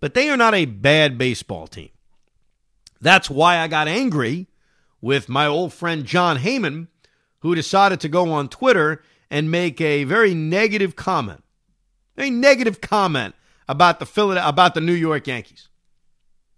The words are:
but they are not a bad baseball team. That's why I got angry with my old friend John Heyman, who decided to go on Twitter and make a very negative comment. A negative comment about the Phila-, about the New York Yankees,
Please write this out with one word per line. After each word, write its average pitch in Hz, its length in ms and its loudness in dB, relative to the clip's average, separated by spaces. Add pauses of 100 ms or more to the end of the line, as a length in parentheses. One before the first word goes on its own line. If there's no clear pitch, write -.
but 147 120 -6
they 269 160 0
are 285 80 0
not 226 180 4
a 175 120 2
bad 135 500 2
baseball 110 500 -6
team. 78 220 -20 (1120)
That's 180 300 2
why 160 260 2
I 165 120 -2
got 151 200 -2
angry 170 600 -4 (520)
with 131 300 -2
my 139 160 0
old 156 260 -2
friend 165 320 -6
John 165 340 0
Heyman, 165 500 -4 (500)
who 170 160 -2
decided 185 460 0
to 160 100 -6
go 170 200 0
on 147 200 -4
Twitter 165 520 0 (280)
and 151 200 -2
make 170 300 -2
a 147 240 0
very 196 300 2
negative 190 600 0
comment. 123 480 -6 (760)
A 269 100 -4
negative 247 540 2
comment 160 520 -2 (320)
about 170 320 4
the - 60 -10
Phila-, 190 420 0
about 175 280 4
the 160 80 -2
New 170 100 0
York 160 340 -2
Yankees, - 440 -12 (880)